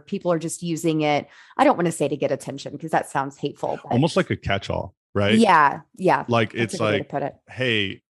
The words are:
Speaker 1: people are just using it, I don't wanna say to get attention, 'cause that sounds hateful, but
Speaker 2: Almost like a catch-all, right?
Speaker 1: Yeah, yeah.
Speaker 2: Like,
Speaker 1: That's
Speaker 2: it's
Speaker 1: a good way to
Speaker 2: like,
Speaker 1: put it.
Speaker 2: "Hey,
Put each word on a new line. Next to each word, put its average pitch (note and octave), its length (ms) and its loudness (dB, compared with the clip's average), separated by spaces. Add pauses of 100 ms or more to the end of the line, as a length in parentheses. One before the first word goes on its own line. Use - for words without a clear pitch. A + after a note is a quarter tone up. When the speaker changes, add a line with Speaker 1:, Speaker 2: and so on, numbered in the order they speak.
Speaker 1:
people F3+ 260 -4
are E3 60 0
just D#3+ 240 -8
using D#3+ 380 -2
it, D3 260 0 (300)
I B3+ 80 4
don't C4 120 4
wanna E3+ 140 0
say D3+ 160 -2
to D3 100 -4
get C#3 140 -2
attention, C3+ 480 -8
'cause D#3+ 120 -12
that - 180 0
sounds C#3+ 280 -4
hateful, - 460 -6
but - 100 -6
Speaker 2:
Almost C#3+ 240 2
like F3+ 140 0
a G#2 60 -4
catch-all, - 580 -4 (180)
right? G2+ 240 4
Speaker 1:
Yeah, E3 440 4 (140)
yeah. D3+ 320 2
Speaker 2:
Like, A#2 300 0
Speaker 1:
That's A2+ 160 -2
Speaker 2:
it's - 0 -
Speaker 1:
a - 60 -6
good A2 100 0
way G#2 80 2
to G2 60 -2
Speaker 2:
like, - 20 -14
Speaker 1:
put C#3+ 180 -6
it. C#3 120 -8 (140)
Speaker 2:
"Hey, A2 520 -2 (160)